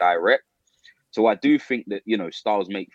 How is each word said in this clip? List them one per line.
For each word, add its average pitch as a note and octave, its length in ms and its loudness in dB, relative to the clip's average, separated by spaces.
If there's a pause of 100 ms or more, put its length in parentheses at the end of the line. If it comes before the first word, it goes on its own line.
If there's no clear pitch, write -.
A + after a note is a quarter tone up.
direct. F2 420 2 (680)
So A2 160 0
I A2 80 4
do C#3+ 240 2
think B2 300 -6
that, G2+ 160 -6
you A2 120 0
know, F2 140 -6
styles G2+ 380 -4
make G2 260 -8